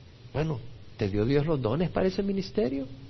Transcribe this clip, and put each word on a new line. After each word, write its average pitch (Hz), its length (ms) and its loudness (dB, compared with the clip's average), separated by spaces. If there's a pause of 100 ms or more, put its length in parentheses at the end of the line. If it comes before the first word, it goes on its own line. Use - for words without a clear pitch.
(340)
Bueno, 147 260 0 (380)
¿te 107 100 0
dio 104 180 2
Dios 139 200 4
los 151 160 2
dones 143 280 2
para 190 180 2
ese 190 160 0
ministerio? 220 640 -2 (220)